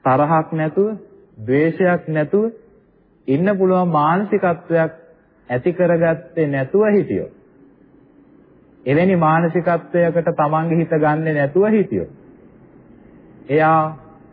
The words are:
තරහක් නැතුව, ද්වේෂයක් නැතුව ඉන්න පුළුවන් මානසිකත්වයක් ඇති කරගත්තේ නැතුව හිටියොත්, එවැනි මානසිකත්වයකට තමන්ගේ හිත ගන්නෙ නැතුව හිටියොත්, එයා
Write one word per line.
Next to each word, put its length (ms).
තරහක් 460
නැතුව, 380
ද්වේෂයක් 720
නැතුව 360
ඉන්න 220
පුළුවන් 380
මානසිකත්වයක් 1040
ඇති 240
කරගත්තේ 720
නැතුව 420
හිටියොත්, 440
එවැනි 320
මානසිකත්වයකට 1160
තමන්ගේ 460
හිත 180
ගන්නෙ 360
නැතුව 360
හිටියොත්, 420
එයා 360